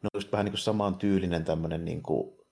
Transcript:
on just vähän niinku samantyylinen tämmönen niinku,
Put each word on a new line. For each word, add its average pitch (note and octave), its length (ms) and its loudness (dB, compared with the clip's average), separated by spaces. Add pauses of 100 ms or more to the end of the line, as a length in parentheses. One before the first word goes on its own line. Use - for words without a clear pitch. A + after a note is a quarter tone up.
on G#2 100 -2
just G2+ 180 -4
vähän G#2 120 2
niinku G2+ 120 -2
samantyylinen F#2+ 880 2
tämmönen E2 400 -2
niinku, E2 680 -4